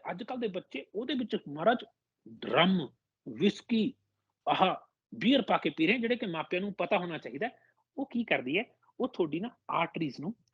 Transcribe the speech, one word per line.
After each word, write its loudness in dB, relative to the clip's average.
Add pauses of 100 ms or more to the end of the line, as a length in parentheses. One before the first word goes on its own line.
(120)
ਅੱਜ -8
ਕੱਲ੍ਹ -6
ਦੇ -2
ਬੱਚੇ -8 (100)
ਉਹਦੇ -4
ਵਿੱਚ -2 (100)
ਮਹਾਰਾਜ 2 (500)
ਡਰਮ, 2 (400)
ਵਿਸਕੀ, 2 (540)
ਆਹ 4 (400)
ਬੀਅਰ 4
ਪਾ 2
ਕੇ 0
ਪੀ 2
ਰਹੇ, 4
ਜਿਹੜੇ 0
ਕਿ -6
ਮਾਪਿਆਂ -2
ਨੂੰ -4
ਪਤਾ 0
ਹੋਣਾ -2
ਚਾਹੀਦਾ। -6 (480)
ਉਹ -4
ਕੀ -4
ਕਰਦੀ 0
ਹੈ? 0 (360)
ਉਹ 0
ਤੁਹਾਡੀ -2
ਨਾ -6 (200)
ਆਰਟਰੀਜ਼ -2
ਨੂੰ -6 (180)